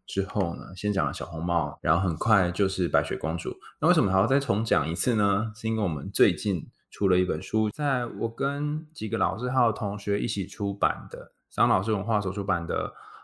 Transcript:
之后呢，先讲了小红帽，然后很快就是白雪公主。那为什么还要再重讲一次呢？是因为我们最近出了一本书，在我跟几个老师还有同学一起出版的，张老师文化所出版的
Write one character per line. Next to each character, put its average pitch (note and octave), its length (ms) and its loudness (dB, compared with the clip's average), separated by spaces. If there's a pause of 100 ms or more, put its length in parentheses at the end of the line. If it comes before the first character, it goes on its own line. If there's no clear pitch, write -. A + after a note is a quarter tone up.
之 - 160 -2
后 F#2 320 -2
呢， - 80 -10 (140)
先 G#2 160 -2
讲 F2+ 120 2
了 C#2 80 -2
小 - 140 -6
红 D#2+ 180 -6
帽， D#2+ 380 0
然 D#2+ 100 2
后 F2+ 160 4
很 D#2+ 80 0
快 F#2+ 360 2
就 F#2+ 160 2
是 F#2 180 0
白 D2 160 4
雪 - 140 -4
公 E2 200 -2
主。 - 160 -4 (280)
那 D3+ 80 2
为 F3 60 6
什 D3+ 100 4
么 F#2 80 2
还 F#2+ 60 4
要 G#2+ 100 4
再 C3+ 100 4
重 A#2 260 0
讲 D#2+ 240 2
一 E2+ 60 -2
次 A#2 220 0
呢？ G#2 400 2
是 - 100 -8
因 A2 100 0
为 A2 60 0
我 F#2 60 2
们 D#2 240 -4
最 A2+ 200 4
近 E2+ 360 -4 (220)
出 G2+ 180 0
了 F#2 100 4
一 F#2 60 4
本 E2+ 160 -2
书， G#2+ 300 0
在 C3+ 360 -2
我 A2 220 -4
跟 C#3+ 640 -4
几 A2 160 -6
个 A2 80 -2
老 F#2 220 0
师 B2 100 -2
还 B2+ 160 2
有 A2+ 80 4
同 G#2 260 -4
学 G#2 220 0
一 A#2+ 80 -2
起 G2+ 180 -4
出 G2+ 280 -4
版 - 360 -2
的， - 220 -12 (180)
张 A2+ 180 0
老 G2+ 140 2
师 A2 80 -2
文 G2 140 0
化 G#2+ 160 2
所 F#2+ 100 -2
出 G2 140 -4
版 E2+ 220 0
的 E2+ 220 -2 (360)